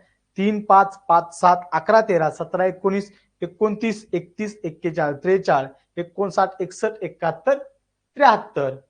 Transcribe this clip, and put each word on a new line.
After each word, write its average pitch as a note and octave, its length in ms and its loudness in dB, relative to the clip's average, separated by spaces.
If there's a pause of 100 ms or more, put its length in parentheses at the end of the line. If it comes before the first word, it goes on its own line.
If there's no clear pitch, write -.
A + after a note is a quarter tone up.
(380)
तीन, G#3 280 0
पाच, G3 320 4 (100)
पाच, E3+ 320 0
सात, F3+ 180 6 (160)
अकरा, G#3+ 280 4
तेरा, E3+ 300 0
सतरा, F3 340 -4
एकोणीस, F#3+ 460 -4 (300)
एकोणतीस, G#3+ 720 -4
एकतीस, G#3 500 -8
एक्केचाळीस, D#3 600 -6
त्रेचाळीस, F3 480 0 (260)
एकोणसाठ, F#3+ 640 -4
एकसष्ट, G#3+ 420 -6
एकाहत्तर, E3+ 540 -4
त्र्याहत्तर. - 1200 -2 (140)